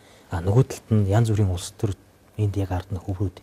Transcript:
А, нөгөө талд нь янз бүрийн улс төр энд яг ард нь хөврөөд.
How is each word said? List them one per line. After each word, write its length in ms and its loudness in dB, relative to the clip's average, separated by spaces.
А, 100 -4
нөгөө 240 4
талд 260 -10
нь 220 4
янз 200 4
бүрийн 200 2
улс 240 -6
төр 160 -4
энд 200 -2
яг 160 -2
ард 200 -6
нь 80 -6
хөврөөд. 420 -6